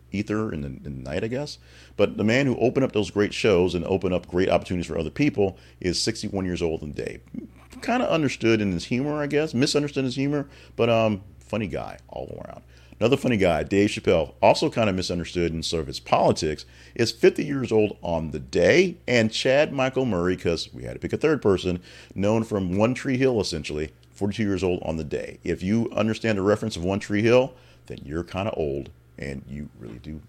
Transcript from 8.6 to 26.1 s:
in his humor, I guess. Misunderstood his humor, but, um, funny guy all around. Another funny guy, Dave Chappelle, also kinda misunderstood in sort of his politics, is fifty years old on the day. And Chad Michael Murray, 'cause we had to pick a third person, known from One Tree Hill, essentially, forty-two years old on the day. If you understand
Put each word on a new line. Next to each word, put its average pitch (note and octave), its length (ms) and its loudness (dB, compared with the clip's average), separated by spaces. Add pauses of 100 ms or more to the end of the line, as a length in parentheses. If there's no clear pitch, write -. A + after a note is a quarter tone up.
in G2+ 100 0
his E2 140 -2
humor, D3 360 -2
I C#3+ 60 -2
guess. D3 260 0
Misunderstood C#3+ 520 0
his B2 100 -4
humor, C#3 320 -2 (300)
but, A#2 120 4
um, A2 340 2 (160)
funny G#2+ 280 -4
guy A1+ 300 -8 (100)
all - 380 -12
around. - 160 -16 (380)
Another A2+ 180 4
funny - 180 2
guy, E2+ 280 4
Dave G2+ 260 4
Chappelle, F2 520 0
also C3 280 6
kinda G#2+ 240 0
misunderstood F2 580 -2
in D#2+ 120 -6
sort E2 180 -2
of C2+ 60 -6
his C#2 120 -10
politics, G#2+ 640 0 (320)
is A#2 160 0
fifty - 320 2
years C3+ 300 -4
old G#2+ 280 2
on D#2+ 300 -2
the D#2 80 -6
day. F#2 560 4 (120)
And A2+ 260 2
Chad C#3+ 400 2
Michael C3 320 0
Murray, F2+ 320 0
'cause E2+ 360 -2
we B1 100 -14
had A#1+ 100 -8
to - 60 -12
pick A2 120 -6
a A2+ 60 -2
third D3 240 0
person, F2+ 400 2 (320)
known G#2+ 320 0
from F#2+ 320 -2
One A2+ 160 2
Tree B2+ 240 -4
Hill, B2+ 240 2
essentially, D#2 500 -4 (200)
forty-two G#2 320 -4
years G2 200 0
old F2+ 200 0
on D#2+ 120 -2
the D#2+ 80 -4
day. C#2 400 -8
If E2+ 180 -2
you G#2+ 300 0
understand G#2+ 460 0